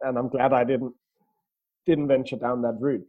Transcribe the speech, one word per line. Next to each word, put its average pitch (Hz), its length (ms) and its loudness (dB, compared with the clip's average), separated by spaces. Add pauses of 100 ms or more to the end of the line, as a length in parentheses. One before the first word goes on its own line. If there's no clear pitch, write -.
and 127 160 -2
I'm 123 120 -2
glad 131 240 2
I 123 100 4
didn't, 127 300 -2 (920)
didn't 147 220 2
venture 131 300 2
down 123 260 -2
that 117 160 -2
route. 127 300 -2